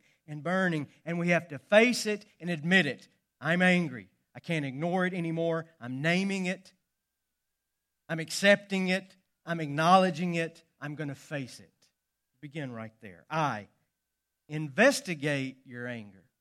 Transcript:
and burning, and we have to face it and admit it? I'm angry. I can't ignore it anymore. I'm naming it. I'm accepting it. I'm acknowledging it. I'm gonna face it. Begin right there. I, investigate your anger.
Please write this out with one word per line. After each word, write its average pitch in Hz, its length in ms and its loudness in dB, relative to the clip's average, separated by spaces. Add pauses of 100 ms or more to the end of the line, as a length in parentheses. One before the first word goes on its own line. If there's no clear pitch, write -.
(260)
and 151 160 -12
burning, 175 460 0 (160)
and 170 160 -4
we 170 80 0
have 170 220 2
to 139 100 -10
face 220 460 4
it 208 200 -6 (140)
and 175 100 -6
admit 170 360 2
it? 113 200 -8 (340)
I'm 170 220 0
angry. 165 460 2 (260)
I 135 60 -18
can't 160 240 -4
ignore 170 420 -2
it 185 80 -4
anymore. 165 520 -4 (140)
I'm 127 220 -8
naming 185 440 0
it. 185 260 -6 (1400)
I'm 160 100 -4
accepting 190 680 2
it. 190 280 -4 (300)
I'm 170 140 -4
acknowledging 170 720 4
it. 165 300 -4 (160)
I'm 147 160 -10
gonna 143 180 -8
face 139 460 -10
it. 82 100 -20 (720)
Begin 143 300 -10
right 113 300 -12
there. 90 300 -20
I, 135 360 -2 (840)
investigate 151 1160 0
your 120 220 -12
anger. 104 360 -12 (180)